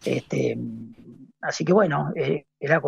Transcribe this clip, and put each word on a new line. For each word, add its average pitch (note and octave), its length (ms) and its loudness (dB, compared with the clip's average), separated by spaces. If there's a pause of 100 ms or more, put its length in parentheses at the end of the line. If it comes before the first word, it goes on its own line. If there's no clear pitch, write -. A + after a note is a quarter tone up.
Este, B2+ 520 -2 (840)
así D#3+ 240 -4
que D#3+ 80 4
bueno, D#3+ 420 2
eh, C#3+ 300 -2 (160)
era, D3+ 280 2